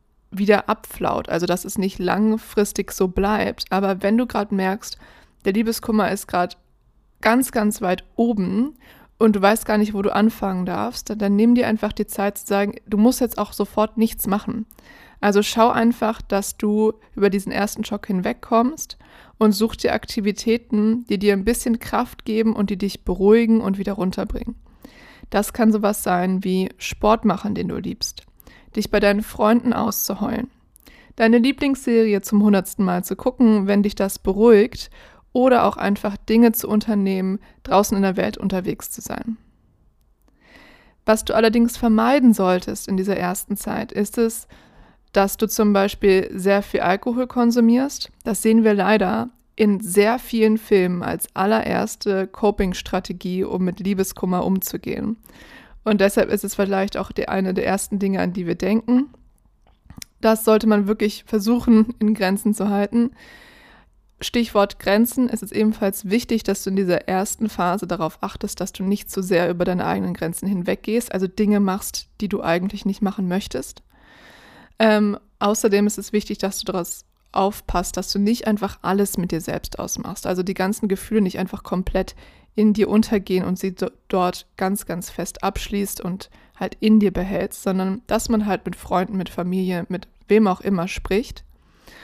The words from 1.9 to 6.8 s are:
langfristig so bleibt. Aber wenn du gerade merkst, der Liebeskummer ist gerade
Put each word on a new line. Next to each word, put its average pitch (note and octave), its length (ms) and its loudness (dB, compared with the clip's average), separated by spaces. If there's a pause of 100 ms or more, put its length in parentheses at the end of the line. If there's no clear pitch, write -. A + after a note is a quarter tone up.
langfristig G3+ 920 -2
so F#3 160 0
bleibt. G3+ 640 -2
Aber F#3+ 320 -2
wenn G#3 140 2
du B3 100 2
gerade G#3 280 -4
merkst, F#3+ 420 -4 (480)
der G3 100 0
Liebeskummer G#3+ 580 0
ist - 160 -8
gerade F3+ 260 -2 (680)